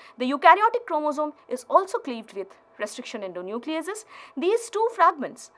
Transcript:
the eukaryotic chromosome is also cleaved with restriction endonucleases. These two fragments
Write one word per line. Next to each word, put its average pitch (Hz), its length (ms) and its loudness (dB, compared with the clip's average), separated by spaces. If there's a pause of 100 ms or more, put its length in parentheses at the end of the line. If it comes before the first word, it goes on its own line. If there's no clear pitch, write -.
(180)
the 254 120 -2
eukaryotic 403 560 6
chromosome 302 460 -2 (160)
is - 220 -8
also 370 260 2
cleaved 233 380 -8
with 190 140 -10 (280)
restriction 214 460 -10
endonucleases. 247 840 -8 (320)
These 403 320 0
two 440 260 -2
fragments 330 640 0